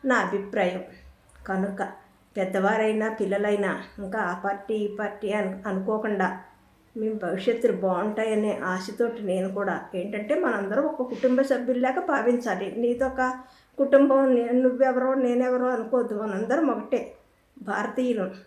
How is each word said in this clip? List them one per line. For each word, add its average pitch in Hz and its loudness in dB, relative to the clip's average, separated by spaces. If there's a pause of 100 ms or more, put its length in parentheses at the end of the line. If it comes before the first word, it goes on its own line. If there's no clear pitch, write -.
నా 247 4 (100)
అభిప్రాయం. 185 -2 (680)
కనుక 190 -2 (560)
పెద్దవారైనా 214 2 (120)
పిల్లలైనా 202 0 (300)
ఇంకా 202 -4 (120)
ఆ - -4 (100)
పార్టీ 202 -4
ఈ 202 -2 (100)
పార్టీ 208 -6 (120)
అను-, 190 -2 (140)
అనుకోకుండా 202 0 (680)
మీ 220 -2 (160)
భవిష్యత్తులు 190 0 (100)
బాగుంటాయనే 214 0 (200)
ఆశతోటి 220 -4
నేను 190 -2
కూడా 190 -2 (240)
ఏంటంటే 208 -4
మనందరం 220 -2
ఒక 262 -6 (100)
కుటుంబ 254 2
సభ్యుల్లాగా 254 0 (100)
భావించాలి. 226 0 (140)
నీదొక 247 0 (560)
కుటుంబం, 277 6 (140)
నే-, 240 2
నువ్వెవరో 254 4 (140)
నేనెవరో 247 2
అనుకోవద్దు, 226 0
మనందరం 226 0
ఒకటే 214 -2 (560)
భారతీయులం. 208 -2 (160)